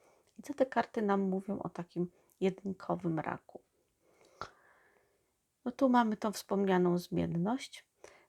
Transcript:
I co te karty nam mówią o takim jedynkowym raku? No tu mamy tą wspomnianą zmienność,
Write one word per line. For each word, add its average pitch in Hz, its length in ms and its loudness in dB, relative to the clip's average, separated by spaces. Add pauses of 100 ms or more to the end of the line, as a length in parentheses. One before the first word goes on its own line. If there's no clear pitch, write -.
(380)
I 214 40 -18
co - 120 -10
te 262 120 4
karty 233 360 -2
nam 196 180 2
mówią 190 380 -2
o - 100 -6
takim 175 420 -6 (300)
jedynkowym 185 800 -2
raku? - 420 -8 (2000)
No 247 80 -4
tu 269 160 2
mamy 240 280 4
tą 208 160 -4
wspomnianą 185 640 2
zmienność, 170 880 -4 (440)